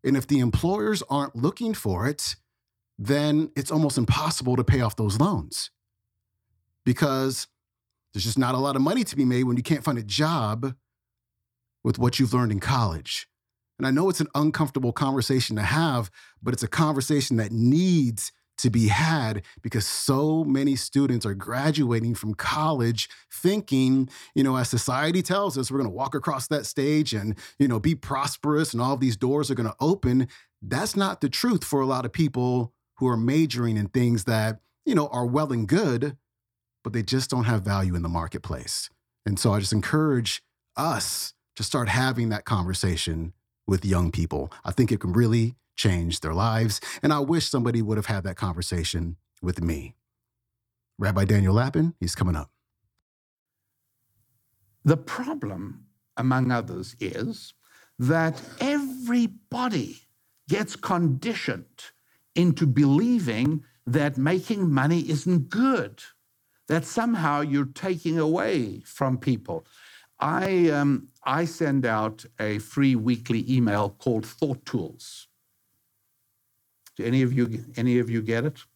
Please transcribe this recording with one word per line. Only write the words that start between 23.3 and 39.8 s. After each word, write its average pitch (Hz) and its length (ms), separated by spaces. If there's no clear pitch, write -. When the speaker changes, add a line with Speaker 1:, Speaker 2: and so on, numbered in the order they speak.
Speaker 1:
thinking, 135 760
you 139 100
know, 131 120
as 123 120
society 147 540
tells 190 360
us, 127 120
we're 135 80
gonna 117 120
walk 131 240
across 135 320
that 143 200
stage 147 480
and, 107 220
you 143 80
know, 117 140
be 123 140
prosperous 147 800
and 117 80
all 131 160
these 123 200
doors 135 340
are 131 60
gonna 113 240
open. 131 480
That's 131 340
not 196 280
the 139 80
truth 233 340
for 139 160
a 131 60
lot 131 180
of 120 80
people 127 600
who 127 100
are 123 80
majoring 120 600
in 104 100
things 120 360
that, 110 360
you 220 100
know, 147 140
are 123 180
well 139 240
and 117 160
good, 139 500
but 110 80
they 117 100
just 127 280
don't 123 140
have 107 200
value 95 320
in 85 60
the 82 60
marketplace. - 840
And 101 140
so 104 140
I 104 60
just 98 120
encourage 127 720